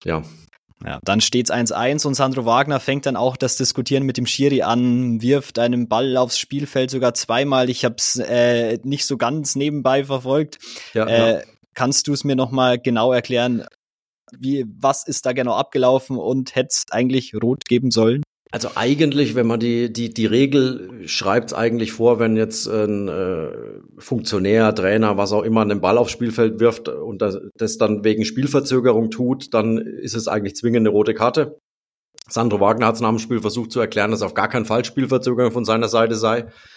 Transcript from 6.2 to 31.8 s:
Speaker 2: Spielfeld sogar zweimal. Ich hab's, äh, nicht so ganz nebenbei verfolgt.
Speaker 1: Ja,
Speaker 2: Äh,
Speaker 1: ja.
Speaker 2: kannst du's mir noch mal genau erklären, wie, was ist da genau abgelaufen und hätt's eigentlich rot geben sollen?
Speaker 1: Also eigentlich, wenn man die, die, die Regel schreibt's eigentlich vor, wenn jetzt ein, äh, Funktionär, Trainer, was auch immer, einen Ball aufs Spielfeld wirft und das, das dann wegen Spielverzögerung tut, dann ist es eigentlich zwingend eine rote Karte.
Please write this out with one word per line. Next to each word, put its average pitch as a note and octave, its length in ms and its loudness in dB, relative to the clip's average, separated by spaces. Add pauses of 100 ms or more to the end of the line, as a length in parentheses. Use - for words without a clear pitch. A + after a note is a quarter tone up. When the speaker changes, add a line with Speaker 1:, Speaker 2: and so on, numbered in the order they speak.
Speaker 2:
Spielfeld C3+ 500 -4
sogar B2 240 0
zweimal. B2+ 560 0
Ich B2 160 -4
hab's, - 320 -2
äh, A#2+ 640 2
nicht C#3 240 -4
so C#3+ 120 -4
ganz C#3 380 -2
nebenbei C#3 500 0
verfolgt. C#3 520 -2 (380)
Speaker 1:
Ja, A2 100 2
Speaker 2:
Äh, A2+ 320 4
Speaker 1:
ja. - 60 -8 (320)
Speaker 2:
kannst B2+ 320 0
du's C#3+ 160 -2
mir C#3+ 120 0
noch C3 140 0
mal B2+ 300 2
genau A#2+ 340 2
erklären, A#2+ 540 0 (680)
wie, C3 300 -4 (100)
was - 320 0
ist C3+ 200 -6
da B2+ 60 -2
genau B2 200 0
abgelaufen B2+ 640 0
und B2+ 380 -4
hätt's - 340 -2
eigentlich B2+ 460 -2
rot A#2 300 -2
geben B2 260 2
sollen? A2+ 320 2 (300)
Speaker 1:
Also - 220 -6
eigentlich, C#3 580 2
wenn A#2 140 2
man A2+ 140 0
die, A#2 320 0
die, A#2 200 -6
die A2+ 120 -2
Regel B2+ 800 2
schreibt's G#2+ 460 0
eigentlich A2+ 400 0
vor, A2+ 260 4
wenn A2+ 160 2
jetzt A2 320 -2
ein, G#2 400 0
äh, F2 420 -4 (480)
Funktionär, A2 800 2
Trainer, G#2 400 2
was G2 160 0
auch G#2 120 2
immer, A2+ 180 2
einen G#2 180 0
Ball F#2 180 4
aufs A#2+ 140 2
Spielfeld A2+ 480 0
wirft A2+ 300 2
und F2+ 320 -8
das, G2 180 -2 (180)
das A2 200 -4
dann G#2+ 260 0
wegen A2 220 2
Spielverzögerung B2+ 840 2
tut, B2+ 440 -4
dann A2+ 240 2
ist A2+ 380 -8
es A2 120 -4
eigentlich G2+ 300 -4
zwingend A#2 220 2
eine A2 100 4
rote G#2 240 2
Karte. B2 460 0 (680)